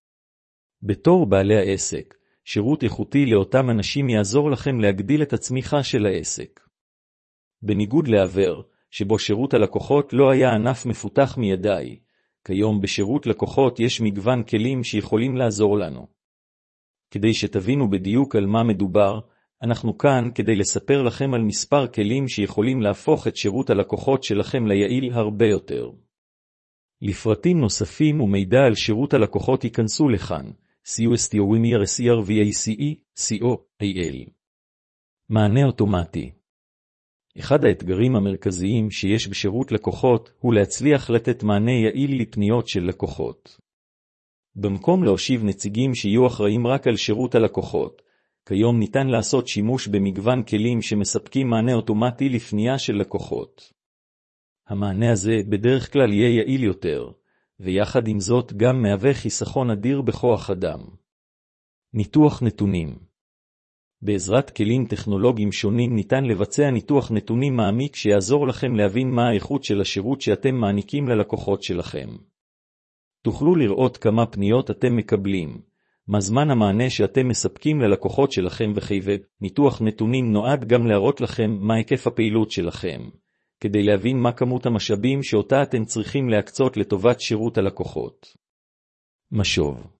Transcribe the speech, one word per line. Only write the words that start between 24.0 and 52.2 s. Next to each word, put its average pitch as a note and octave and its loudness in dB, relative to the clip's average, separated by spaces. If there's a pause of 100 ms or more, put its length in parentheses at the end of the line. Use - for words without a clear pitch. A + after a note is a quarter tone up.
שלכם A2 -2
ליעיל A#2+ 0
הרבה G#2+ 0
יותר. C#2+ -2 (1120)
לפרטים G#2+ 0
נוספים D3 0
ומידע G2 2
על A2 4
שירות A#2 -2
הלקוחות B2+ 0
ייכנסו A#2+ 0
לכאן, D#2 -4 (360)
C - -6
U A#2 2
S - -2
T - -4
O G#2 4
M A2+ 2
E A#2 2
R G#2 2
S - -4
E A#2+ -2
R A#2 4
V G2 -2
A G#2+ 2
C A2 -4
E, D3 -4 (240)
C G#2+ -4
O A#2+ 0 (280)
A - -2
L. E2+ -6 (1000)
מענה G#2+ 4
אוטומטי. G2+ -2 (1080)
אחד C#3+ 0
האתגרים G#2 2
המרכזיים G2 0
שיש G2+ -2
בשירות G#2 -4
לקוחות A2+ 0
הוא A#2+ 2
להצליח C3 2
לתת A#2 -2
מענה G#2+ 2
יעיל B2+ 0
לפניות A2 0
של F#2 -2
לקוחות. - -6 (960)
במקום G#2 0
להושיב A2+ 2
נציגים G#2+ -2
שיהיו A#2 2
אחראים A#2 0
רק C3 0
על A#2 2
שירות A2+ -2
הלקוחות, - 0 (440)
כיום A2+ 2
ניתן C3+ 0
לעשות A#2+ 0
שימוש A2+ -2
במגוון G2 0
כלים A2+ -2
שמספקים A#2 -2
מענה A2+ 2
אוטומטי A#2 0